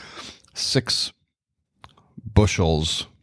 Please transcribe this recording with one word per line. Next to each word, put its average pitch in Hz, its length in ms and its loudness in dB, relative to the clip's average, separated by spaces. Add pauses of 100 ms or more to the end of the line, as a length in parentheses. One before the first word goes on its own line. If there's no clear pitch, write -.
(520)
six - 600 -2 (1120)
bushels 82 840 2 (160)